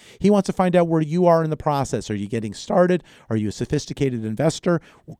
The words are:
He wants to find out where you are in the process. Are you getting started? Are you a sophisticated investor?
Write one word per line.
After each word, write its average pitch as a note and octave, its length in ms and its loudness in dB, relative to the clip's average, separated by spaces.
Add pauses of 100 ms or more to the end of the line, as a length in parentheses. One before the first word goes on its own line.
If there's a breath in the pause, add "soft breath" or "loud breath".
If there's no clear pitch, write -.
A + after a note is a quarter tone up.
(180 soft breath)
He G3 120 4
wants G3+ 160 2
to F3+ 60 -2
find F3+ 220 0
out F3 140 4
where D#3+ 140 2
you E3 240 0
are E3 180 6
in D#3 60 -4
the D3+ 60 -4
process. C3+ 540 -2
Are A2 40 -4
you G2+ 120 -6
getting G#2+ 280 -6
started? F3+ 480 2 (260 soft breath)
Are A2+ 80 -2
you G#2+ 120 -2
a F#2+ 40 -6
sophisticated C3 720 -4
investor? D#3 560 -2 (400 soft breath)